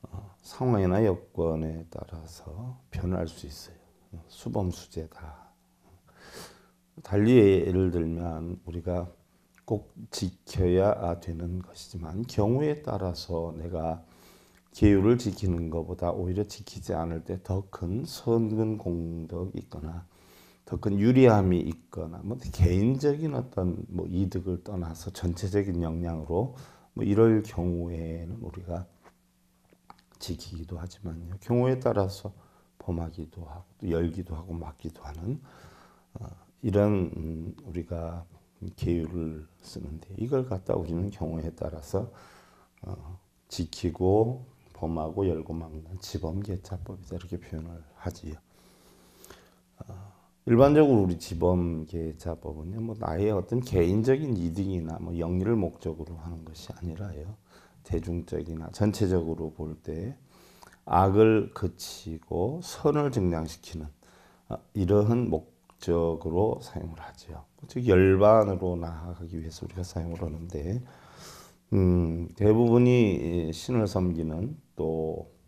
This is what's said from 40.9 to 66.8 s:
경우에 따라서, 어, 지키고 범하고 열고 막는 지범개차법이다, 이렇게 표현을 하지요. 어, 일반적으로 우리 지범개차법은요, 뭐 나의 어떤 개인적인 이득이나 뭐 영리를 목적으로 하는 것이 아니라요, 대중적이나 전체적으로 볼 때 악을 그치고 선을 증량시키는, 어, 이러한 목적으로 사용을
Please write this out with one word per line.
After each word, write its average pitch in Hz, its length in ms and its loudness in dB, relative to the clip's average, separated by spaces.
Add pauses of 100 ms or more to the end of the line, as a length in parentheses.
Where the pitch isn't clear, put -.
경우에 80 460 -6
따라서, 78 560 -6 (720)
어, 92 360 -14 (280)
지키고 98 1000 0 (280)
범하고 82 540 -4
열고 80 260 -4
막는 82 460 -12
지범개차법이다, 92 1160 -8
이렇게 87 240 -10
표현을 82 440 -12 (120)
하지요. 80 400 -10 (1400)
어, - 340 -18 (320)
일반적으로 139 560 8
우리 87 180 2
지범개차법은요, 82 1600 -2
뭐 113 160 -8
나의 98 340 0
어떤 101 300 -2
개인적인 113 760 2
이득이나 85 640 -4
뭐 85 180 -6
영리를 92 380 0
목적으로 82 600 -4
하는 82 260 -12
것이 80 300 -16
아니라요, 90 600 -10 (480)
대중적이나 80 880 -6
전체적으로 85 840 0
볼 78 280 -8
때 90 360 -8 (680)
악을 98 680 6
그치고 87 1120 -6
선을 147 480 0
증량시키는, 82 760 -2 (600)
어, - 80 -6 (160)
이러한 104 560 4
목적으로 82 1300 -2
사용을 80 380 -10